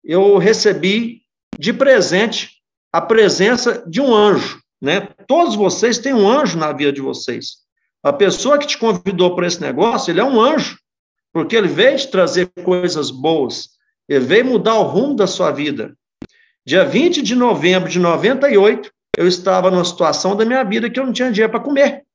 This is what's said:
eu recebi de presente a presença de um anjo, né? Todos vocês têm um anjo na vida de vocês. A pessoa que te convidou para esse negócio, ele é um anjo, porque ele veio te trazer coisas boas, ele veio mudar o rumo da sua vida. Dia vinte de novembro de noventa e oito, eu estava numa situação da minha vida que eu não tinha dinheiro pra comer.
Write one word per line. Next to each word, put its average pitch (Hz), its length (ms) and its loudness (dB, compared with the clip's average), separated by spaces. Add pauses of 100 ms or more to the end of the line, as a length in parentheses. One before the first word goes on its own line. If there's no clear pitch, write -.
eu 196 340 4
recebi 208 840 0 (360)
de 165 140 -4
presente 226 800 0 (400)
a 170 100 0
presença 220 840 2
de 170 140 -4
um 254 120 2
anjo, 208 460 2 (220)
né? 185 260 -4 (200)
Todos 294 280 2
vocês 208 420 0
têm 269 160 -4
um 202 160 4
anjo 233 280 0
na 156 140 -2
vida 143 200 0
de 139 100 -8
vocês. 123 640 -10 (400)
A 143 80 2
pessoa 202 460 2
que 285 100 -4
te - 100 -6
convidou 185 560 0
para 175 140 -2
esse - 140 -6
negócio, 160 500 -2
ele 165 80 0
é 220 40 2
um 254 180 2
anjo, 277 360 0 (540)
porque 165 240 -4
ele 202 140 2
veio 208 280 2
te - 120 -6
trazer 180 420 0 (120)
coisas 175 460 -2
boas, 131 600 -4 (400)
ele 135 160 2
veio 208 200 2
mudar 226 300 0
o 202 80 2
rumo 233 320 -2
da 208 100 2
sua 180 260 -2
vida. 147 420 -6 (720)
Dia 180 180 2
vinte 302 380 0
de 220 120 -4
novembro 185 560 0
de 175 100 -2
noventa 226 500 2
e 214 80 4
oito, - 340 2 (260)
eu 175 100 0
estava 185 440 0
numa 180 140 0
situação 180 500 -2
da 214 80 0
minha 254 200 0
vida 220 260 -4
que 240 100 -6
eu 269 60 -4
não 247 80 -4
tinha 247 180 -2
dinheiro 214 200 0
pra 196 100 -4
comer. 277 420 0 (100)